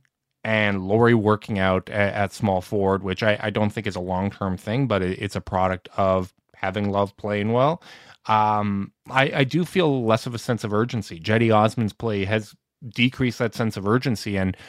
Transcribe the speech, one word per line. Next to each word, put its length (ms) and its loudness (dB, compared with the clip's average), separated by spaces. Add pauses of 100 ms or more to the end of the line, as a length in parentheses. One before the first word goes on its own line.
(440)
and 440 0
Lauri 260 6
working 460 2
out 320 2
a-, 20 -10
at 400 0
small 260 0
forward, 440 0
which 180 -4
I, 180 2
I 120 -4
don't 180 0
think 160 -8
is 100 -6
a 40 -6
long-term 580 -4
thing, 300 -2
but 160 0
it, 180 -2
it's 140 -6
a 60 -4
product 540 -2
of 380 0 (220)
having 340 -4
Love 280 -2
playing 360 -2
well. 300 0 (420)
Um, 680 0 (180)
I, 240 2
I 80 2
do 200 -2
feel 400 0
less 220 2
of 80 -8
a 60 -8
sense 240 -4
of 100 -4
urgency. 460 -2
Jetty 320 2
Osman's 420 2
play 320 -4
has 300 -4 (400)
decreased 420 0
that 160 -2
sense 240 -2
of 100 -4
urgency, 500 0
and 200 -2 (120)